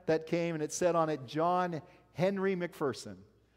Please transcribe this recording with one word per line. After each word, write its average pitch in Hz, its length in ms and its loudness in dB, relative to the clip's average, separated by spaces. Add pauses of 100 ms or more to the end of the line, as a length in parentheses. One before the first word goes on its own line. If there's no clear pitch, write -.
that 160 200 2
came, 170 300 0
and 151 80 -2
it 147 100 -6
said 170 220 2
on 160 140 4
it, 135 160 -4
"John 170 560 0 (320)
Henry 190 420 0
McPherson." 151 600 -4 (420)